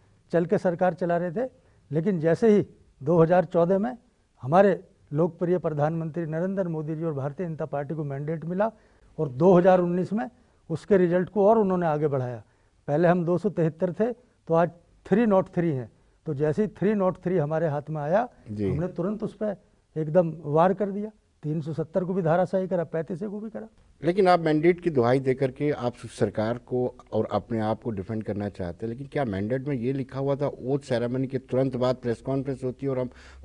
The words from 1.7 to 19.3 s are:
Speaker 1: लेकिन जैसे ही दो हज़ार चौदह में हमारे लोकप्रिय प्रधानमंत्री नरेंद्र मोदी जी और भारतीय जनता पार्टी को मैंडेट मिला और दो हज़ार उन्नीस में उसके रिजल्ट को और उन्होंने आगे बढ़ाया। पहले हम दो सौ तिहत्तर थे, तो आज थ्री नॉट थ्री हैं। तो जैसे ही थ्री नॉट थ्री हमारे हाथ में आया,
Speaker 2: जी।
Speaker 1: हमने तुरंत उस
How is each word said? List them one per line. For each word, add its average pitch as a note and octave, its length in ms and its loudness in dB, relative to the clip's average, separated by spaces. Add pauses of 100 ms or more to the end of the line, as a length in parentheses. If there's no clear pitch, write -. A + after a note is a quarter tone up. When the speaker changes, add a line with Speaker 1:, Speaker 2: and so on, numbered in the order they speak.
Speaker 1:
लेकिन E3+ 280 0
जैसे E3 300 4
ही G#3 160 6 (360)
दो D#3+ 200 4
हज़ार E3+ 260 4
चौदह F3 320 2
में A#3+ 160 -4 (480)
हमारे F3 360 4 (320)
लोकप्रिय E3+ 480 0
प्रधानमंत्री D#3+ 680 -2
नरेंद्र F3+ 420 -4
मोदी D#3 280 -6
जी D#3 80 -8
और E3 100 -4
भारतीय C#3 340 -6
जनता D#3+ 200 -6
पार्टी C#3+ 280 -6
को D3+ 100 -6
मैंडेट D3 400 -6
मिला F#3+ 260 -2 (460)
और D#3 140 -2
दो E3 220 6
हज़ार F3+ 260 8
उन्नीस F3 340 -2
में A#3+ 160 -4 (400)
उसके F#3+ 280 2
रिजल्ट F3+ 320 2
को G3+ 180 4
और A3+ 100 8
उन्होंने F#3 300 2
आगे D3+ 200 0
बढ़ाया। B2 360 -4 (440)
पहले D#3+ 200 2
हम F3 180 4
दो F3 120 0
सौ G3+ 140 -2
तिहत्तर E3 420 -2
थे, A3+ 180 -2
तो - 420 -8
आज E3 180 2 (340)
थ्री A3 200 4
नॉट F#3+ 240 2
थ्री E3+ 200 0
हैं। B2+ 200 -4 (360)
तो D#3+ 80 -6
जैसे D3+ 280 0
ही G#3+ 80 2
थ्री G#3 260 -2
नॉट F#3 220 0
थ्री F#3 200 -2
हमारे D#3 300 0
हाथ D3 220 -4
में D#3 120 -6
आया, F#3+ 260 0 (220)
Speaker 2:
जी। G#2 200 -2
Speaker 1:
हमने D#3 200 -2
तुरंत G3 340 -6
उस G3 120 -6